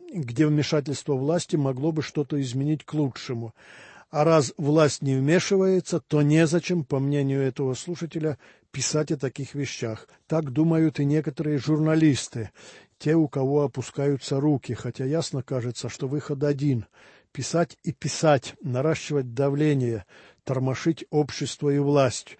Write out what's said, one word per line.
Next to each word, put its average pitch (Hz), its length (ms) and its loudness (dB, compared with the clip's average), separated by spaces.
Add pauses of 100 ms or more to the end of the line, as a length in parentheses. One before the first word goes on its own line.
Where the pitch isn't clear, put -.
(140)
где 139 320 0
вмешательство 147 640 0
власти 151 440 -2
могло 139 360 -2
бы 156 80 -2
что-то 147 400 -4
изменить 139 460 -2
к - 80 -10
лучшему. 120 580 -4 (580)
А 151 140 0
раз 160 320 4
власть 151 460 2
не 135 140 2
вмешивается, 180 840 2
то 147 220 0
незачем, 160 640 2
по 139 140 -2
мнению 139 440 0
этого 131 320 -2
слушателя, 156 640 -6 (320)
писать 151 420 -2
о 147 60 -2
таких 131 360 -6
вещах. 127 540 -6 (180)
Так 156 240 -2
думают 160 480 2
и 143 60 0
некоторые 151 540 -2
журналисты, 156 880 2 (500)
те, 151 160 0
у 160 140 4
кого 143 360 0
опускаются 139 760 -2
руки, 143 320 0
хотя 123 320 -6
ясно 143 380 -4
кажется, 123 480 -6
что 135 180 -8
выход 143 340 -4
один. 139 440 0 (460)
Писать 165 500 -2
и 156 100 -6
писать, - 720 0
наращивать 135 720 -2
давление, 139 720 0 (380)
тормошить 131 640 -2
общество 147 580 -2
и 143 100 2
власть, 139 600 2